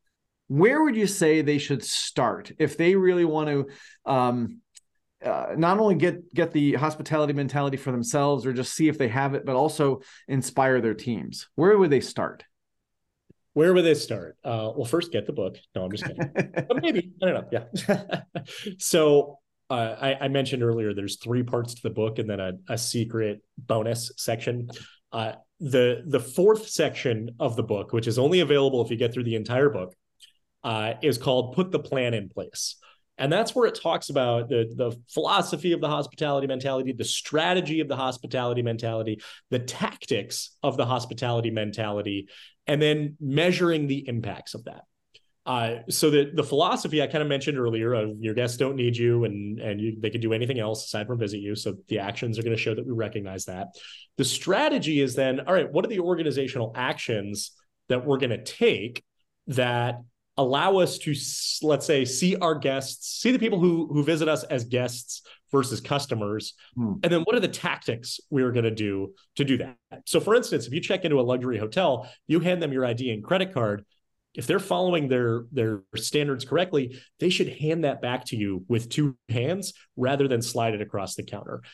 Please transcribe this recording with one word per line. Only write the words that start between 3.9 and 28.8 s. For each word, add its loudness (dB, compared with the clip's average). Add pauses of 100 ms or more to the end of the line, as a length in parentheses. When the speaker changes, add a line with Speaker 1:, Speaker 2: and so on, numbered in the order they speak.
Speaker 1:
um, 2 (640)
uh, -2
not 4
only 6
get, 0
get 0
the 4
hospitality 0
mentality -2
for -4
themselves 0
or -2
just -4
see 4
if 0
they 2
have 0
it, -4
but 0
also 2 (260)
inspire 2
their 2
teams? -6
Where 6
would 6
they 4
start? -6 (1080)
Speaker 2:
Where 6
would 6
they 8
start? -6
Uh, -2
well, -2
first, -2
get -2
the -4
book. -4 (180)
No, -4
I'm -6
just -6
kidding. -6
Speaker 1:
<laughs> -
Speaker 2:
But -2
maybe. -2 (100)
I 4
don't -2
know. -2 (140)
Yeah. -2 (220)
<laughs> -14
So, 4 (300)
uh, -2
I, 0
I 0
mentioned 0
earlier, 0
there's -6
three -2
parts -4
to -20
the -4
book -2
and -2
then -4
a, -4 (160)
a -4
secret -2 (160)
bonus -2
section. -4 (440)
Uh, -4 (260)
the, 4
the 2
fourth 4
section -2
of 0
the 0
book, -4
which 0
is 0
only 4
available 4